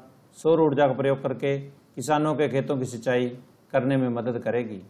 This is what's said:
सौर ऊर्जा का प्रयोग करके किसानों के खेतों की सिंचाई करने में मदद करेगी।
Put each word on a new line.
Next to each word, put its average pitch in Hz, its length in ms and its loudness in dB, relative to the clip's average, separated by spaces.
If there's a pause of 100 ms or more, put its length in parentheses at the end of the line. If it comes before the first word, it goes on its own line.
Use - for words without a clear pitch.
(380)
सौर 160 220 4
ऊर्जा 143 260 4
का 127 60 2
प्रयोग 135 300 0
करके 139 380 -2
किसानों 151 720 -2
के 151 140 0
खेतों 135 300 -2
की 127 60 -2
सिंचाई 123 440 0 (440)
करने 135 240 2
में 131 120 2
मदद 117 300 -4
करेगी। 110 520 -4